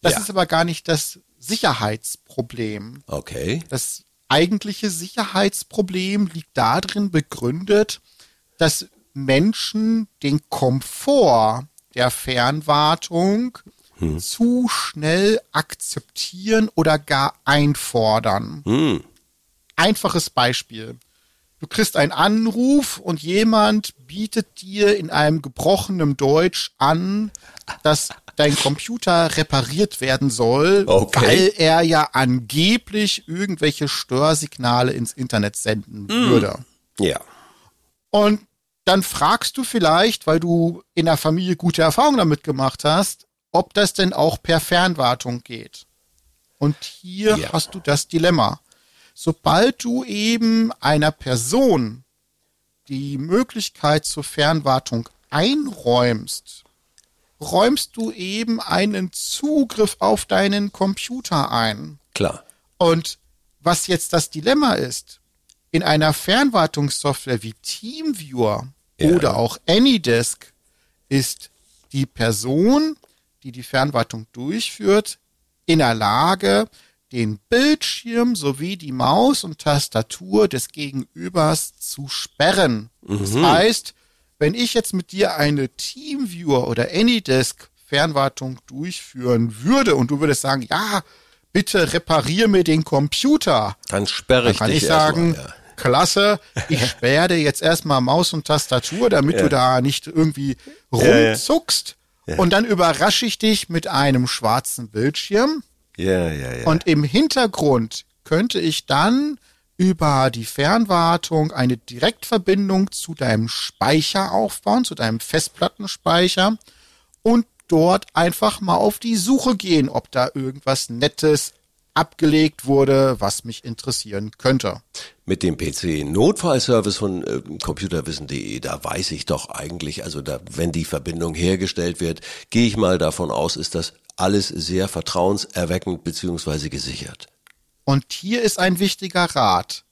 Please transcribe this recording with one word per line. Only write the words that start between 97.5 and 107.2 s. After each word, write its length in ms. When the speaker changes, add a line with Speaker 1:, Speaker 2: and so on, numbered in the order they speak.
Speaker 1:
erstmal 400
Maus 320
und 140
Tastatur, 640
damit 280
Speaker 2:
Ja. 60
Speaker 1:
du 60
da 320
nicht 260
irgendwie 500
Speaker 2:
Ja, 140
ja. 240
Speaker 1:
rumzuckst.“ 640
Speaker 2:
Ja. 100
Speaker 1:
Und 140
dann 140
überrasche 600
ich 140
dich 300
mit 180
einem 400
schwarzen 600
Bildschirm. 760
Speaker 2:
Ja, 340
ja, 240
ja. 120
Speaker 1:
Und 200
im 160
Hintergrund 1040